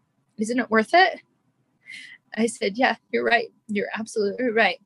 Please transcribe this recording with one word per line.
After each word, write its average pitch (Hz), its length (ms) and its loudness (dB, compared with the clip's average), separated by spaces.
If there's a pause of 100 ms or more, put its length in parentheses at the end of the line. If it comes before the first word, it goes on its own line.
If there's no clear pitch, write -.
(360)
isn't 226 220 -4
it 240 120 -4
worth 220 240 2
it?" 359 260 4 (1160)
I 220 100 0
said, 208 300 -4
"Yeah, 233 200 0 (160)
you're 233 120 -2
right. 226 280 2 (160)
You're 202 260 -4
absolutely 214 560 -4
right." 208 360 2